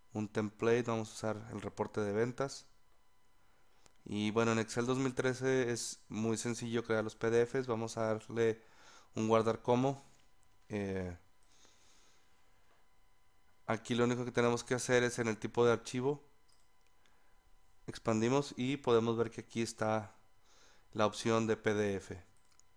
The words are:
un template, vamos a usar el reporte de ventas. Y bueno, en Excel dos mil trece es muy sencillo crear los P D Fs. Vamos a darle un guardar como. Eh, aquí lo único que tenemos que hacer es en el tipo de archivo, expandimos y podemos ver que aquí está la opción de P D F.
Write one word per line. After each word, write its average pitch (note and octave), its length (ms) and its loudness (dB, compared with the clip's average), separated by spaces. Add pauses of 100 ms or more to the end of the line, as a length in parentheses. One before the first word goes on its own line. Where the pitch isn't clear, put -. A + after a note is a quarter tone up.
(120)
un G#2 140 -4
template, A2+ 560 0
vamos A2+ 280 -4
a - 20 -18
usar A2 400 -6
el G#2 80 -8
reporte G#2 400 -6
de G2+ 120 -2
ventas. B2 540 -2 (1400)
Y G#2 280 -2
bueno, A2+ 220 2
en A2+ 60 2
Excel A#2 280 -2
dos C3 100 0
mil C3 180 -2
trece B2+ 560 0
es - 380 -6
muy A2 300 -2
sencillo A#2 440 -4
crear A2 220 0
los A2 100 -6
P A2+ 160 -2
D A#2 140 4
Fs. B2+ 220 -2
Vamos A2+ 320 -4
a A2+ 80 0
darle A2 540 0 (540)
un A2 140 0
guardar A2 320 4
como. B2+ 420 0 (680)
Eh, F#2+ 460 -4 (2500)
aquí A#2 280 -4
lo A#2+ 100 4
único B2 200 0
que A#2+ 80 -8
tenemos A#2+ 320 2
que C3 100 -2
hacer B2 300 2
es A#2+ 140 -2
en A#2 100 0
el G#2+ 80 -2
tipo A#2+ 300 2
de A#2 60 6
archivo, B2+ 520 -2 (1600)
expandimos A#2+ 720 0
y C3 220 -2
podemos A#2 400 4
ver A2+ 120 0
que A2+ 120 -12
aquí - 180 -6
está A2 560 -2 (760)
la G#2+ 120 2
opción A2+ 420 2
de G#2+ 120 0
P G#2+ 160 0
D G#2 220 0
F. F2+ 280 -12 (520)